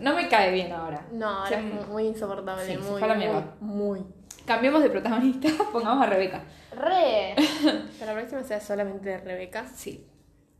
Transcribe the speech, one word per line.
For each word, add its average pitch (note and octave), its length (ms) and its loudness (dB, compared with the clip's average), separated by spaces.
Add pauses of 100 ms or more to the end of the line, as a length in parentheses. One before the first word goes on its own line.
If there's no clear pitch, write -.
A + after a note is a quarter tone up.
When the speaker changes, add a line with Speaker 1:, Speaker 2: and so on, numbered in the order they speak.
Speaker 1:
No C#4 160 0
me E4+ 120 0
cae G#3 220 6
bien F3+ 220 0
ahora. D#3+ 400 -8
Speaker 2:
No, A3 160 -4
ahora G3 220 -2
Speaker 1:
Se - 40 0
Speaker 2:
es G#3+ 60 0
Speaker 1:
m-, G#3 260 -6
Speaker 2:
muy G#3+ 220 -2
insoportable, G3 580 -6
Speaker 1:
sí, F#3 60 -4
se F#3 60 -4
Speaker 2:
muy, G3+ 200 -4
Speaker 1:
fue G3+ 60 -4
a - 20 2
la A3 80 4
Speaker 2:
muy, G#3 100 0
Speaker 1:
mierda. G#3 360 -2
Speaker 2:
muy. G3+ 400 -4 (440)
Speaker 1:
Cambiemos C4 380 4
de C4+ 80 6
protagonista, A#3+ 580 2
<laughs> G4+ 240 2
pongamos A#3 320 2
a G#3+ 60 4
Rebeca. F#3+ 320 2 (340)
Speaker 2:
Re. C#4 600 4
Speaker 1:
<laughs> D4 600 2
Speaker 2:
Que A#3 60 -12
la G#3+ 100 -4
próxima B3+ 280 -6
sea G#3+ 180 -4
solamente G3 480 -4
de F#3+ 100 -4
Rebeca. F#3 460 -8 (100)
Speaker 1:
Sí. - 320 -14 (540)